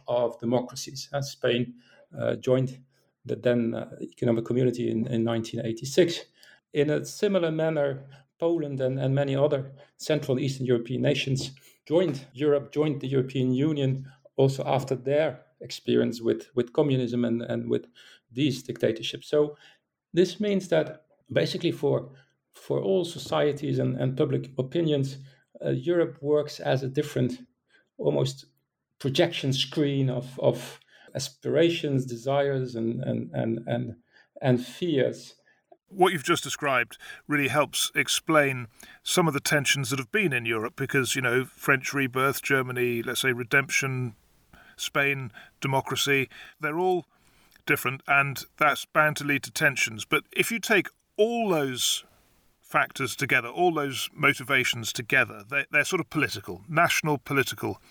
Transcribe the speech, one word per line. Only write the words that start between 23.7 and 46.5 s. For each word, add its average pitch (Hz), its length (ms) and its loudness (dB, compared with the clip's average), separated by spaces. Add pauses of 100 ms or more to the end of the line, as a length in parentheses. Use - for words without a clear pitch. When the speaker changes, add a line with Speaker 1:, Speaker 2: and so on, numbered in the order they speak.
Speaker 1:
and, 127 180 0
and 135 220 -2
public 135 400 0
opinions, 147 580 0 (480)
uh, 143 60 0
Europe 165 500 0
works 147 400 0
as 139 220 2
a 131 60 -4
different, 135 520 -2 (560)
almost 143 480 -2 (540)
projection 139 560 0
screen 139 560 0
of, - 300 -6
of - 380 0 (360)
aspirations, 139 880 0
desires, 131 720 0
and, 113 280 -2
and, 117 300 -4
and, 117 340 -2
and, 120 300 -4 (460)
and 127 200 4
fears. 127 760 -2 (520)
Speaker 2:
What 185 240 4
you've 160 100 -4
just 170 220 0
described 131 540 -2 (280)
really 143 220 0
helps 139 460 0
explain 139 720 2 (360)
some 175 240 2
of 156 60 2
the 135 80 -2
tensions 143 480 0
that 131 100 -2
have 131 140 -8
been 190 220 2
in 120 100 -2
Europe, 113 320 -2
because, 135 400 0
you 131 60 0
know, 127 240 2
French - 480 0
rebirth, 131 480 0
Germany, 123 600 0
let's 120 200 -4
say, 131 100 2
redemption, 127 840 0 (640)
Spain, 139 540 -2 (300)
democracy, 139 680 0 (320)